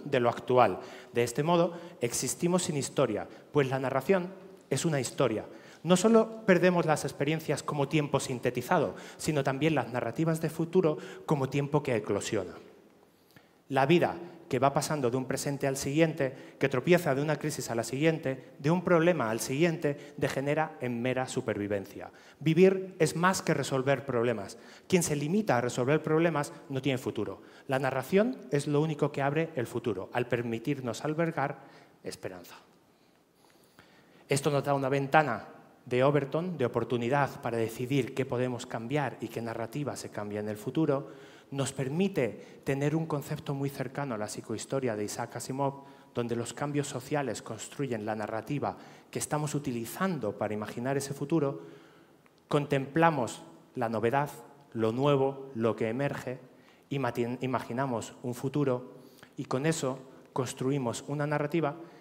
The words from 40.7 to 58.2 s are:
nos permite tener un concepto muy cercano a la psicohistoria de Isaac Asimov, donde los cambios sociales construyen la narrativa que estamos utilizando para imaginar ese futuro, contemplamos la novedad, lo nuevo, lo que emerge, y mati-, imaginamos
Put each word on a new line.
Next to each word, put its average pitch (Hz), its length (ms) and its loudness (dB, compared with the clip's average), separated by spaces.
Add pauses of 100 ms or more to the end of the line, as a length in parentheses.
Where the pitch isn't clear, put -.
nos 139 240 -4
permite 147 880 -2
tener 143 320 0
un 165 80 0
concepto 151 480 -4
muy 139 160 -2
cercano 135 460 -6
a 107 40 -4
la 104 100 -4
psicohistoria 117 680 -4
de 104 80 -2
Isaac 120 320 -6
Asimov, 135 480 -4 (300)
donde 120 200 -2
los 113 200 -4
cambios 143 340 -2
sociales 135 540 -4
construyen 113 640 -6
la 113 80 -2
narrativa 110 640 -4 (320)
que - 80 -4
estamos 151 360 -2
utilizando 127 840 -4
para 107 160 -2
imaginar 120 420 -4
ese 143 160 -4
futuro, 143 480 0 (880)
contemplamos 143 960 2 (320)
la 120 160 0
novedad, 117 400 2 (420)
lo 110 200 2
nuevo, 135 600 2
lo 113 220 2
que 110 140 0
emerge, 127 480 -4 (500)
y 139 100 -2
mati-, 120 440 -2
imaginamos 123 800 -2